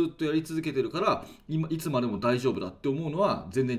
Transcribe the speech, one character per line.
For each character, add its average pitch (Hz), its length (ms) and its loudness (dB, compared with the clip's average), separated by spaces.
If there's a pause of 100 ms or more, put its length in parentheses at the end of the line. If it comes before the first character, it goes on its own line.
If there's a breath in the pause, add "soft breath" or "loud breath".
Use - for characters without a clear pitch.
(100)
っ 165 40 -10
と 160 100 -4
や 147 80 0
り 160 100 2
続 160 200 -4
け 156 100 -2
て 127 100 2
る 113 60 -2
か 165 120 -4
ら、 196 260 2 (200 loud breath)
今、 160 220 0
い 160 80 0
つ 160 140 -4
ま 131 100 2
で 120 60 2
も 104 120 0
大 120 220 2
丈 127 120 4
夫 92 60 -4
だ 90 100 -4
っ 90 40 -8
て - 160 -4
思 151 200 0
う - 20 -2
の 156 100 -2
は 165 300 0
全 131 180 2
然 120 100 -2